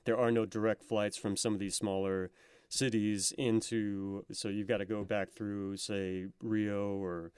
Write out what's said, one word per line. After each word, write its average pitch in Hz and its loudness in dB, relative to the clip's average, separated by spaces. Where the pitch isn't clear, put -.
there 113 2
are 117 6
no 117 4
direct 107 0
flights 104 0
from 101 0
some 110 2
of 98 0
these 98 -4
smaller 95 0
cities 107 2
into, 104 0
so - -6
you've 101 -2
gotta 101 0
go 104 -4
back 98 -2
through, 98 -4
say, 95 -2
Rio 104 0
or, 87 -4